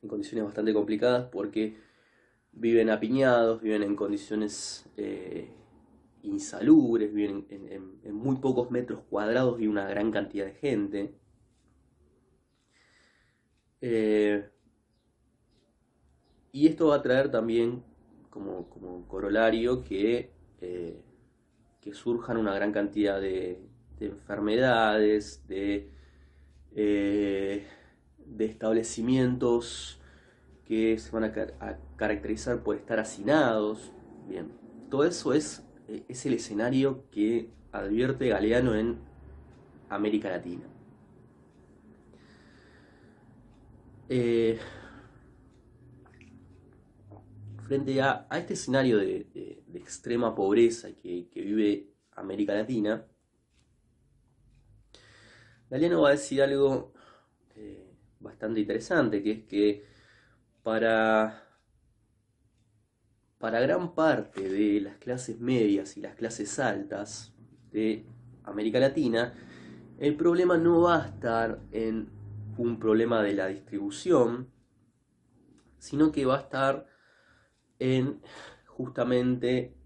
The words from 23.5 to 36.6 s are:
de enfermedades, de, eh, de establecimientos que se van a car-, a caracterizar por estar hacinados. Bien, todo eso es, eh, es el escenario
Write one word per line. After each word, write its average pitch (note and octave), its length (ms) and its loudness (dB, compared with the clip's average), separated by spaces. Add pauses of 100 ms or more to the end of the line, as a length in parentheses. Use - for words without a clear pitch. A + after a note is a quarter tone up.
de G#2 60 -8
enfermedades, G#2+ 1400 0
de, G2+ 440 -6 (800)
eh, G2+ 960 0 (580)
de A2 200 -6
establecimientos A#2+ 1500 0 (640)
que A2 340 0
se - 140 -12
van A2+ 140 -2
a G#2+ 60 -4
car-, G#2+ 280 -8
a G#2 180 -10 (180)
caracterizar G#2+ 680 -4
por G#2 120 -2
estar A2 240 -4
hacinados. G#2+ 920 0 (340)
Bien, F#2+ 240 -10 (380)
todo C3+ 160 2
eso D#3+ 280 0
es, - 300 0 (240)
eh, G#2+ 200 -12
es - 180 -10
el C3+ 80 2
escenario B2 800 0